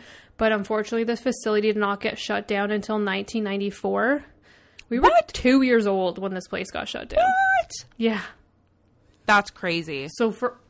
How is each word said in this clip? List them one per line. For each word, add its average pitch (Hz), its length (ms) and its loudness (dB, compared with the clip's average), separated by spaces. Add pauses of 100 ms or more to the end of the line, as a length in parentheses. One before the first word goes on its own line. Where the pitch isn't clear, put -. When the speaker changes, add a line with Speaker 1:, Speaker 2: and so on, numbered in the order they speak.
(380)
Speaker 1:
But 220 160 2
unfortunately, 220 500 -2
this 226 160 -2
facility 220 480 0
did 208 100 2
not 202 220 0
get - 180 -4
shut 202 300 -4
down 202 240 -2
until 214 260 -2
nineteen 202 460 -2
ninety-four. 202 800 -2 (640)
We 240 100 -2
were 311 120 8
Speaker 2:
What? 640 240 4
Speaker 1:
two 262 300 4
years 240 220 4
old 190 320 0
when 190 160 -6
this 185 140 -8
place 190 240 -8
got - 160 -8
shut - 220 -10
down. - 160 0
Speaker 2:
What? 762 460 2 (260)
Speaker 1:
Yeah. 220 240 0 (1040)
Speaker 2:
That's 202 260 4
crazy. 160 640 -6
Speaker 1:
So 226 160 0
for 247 260 -6 (120)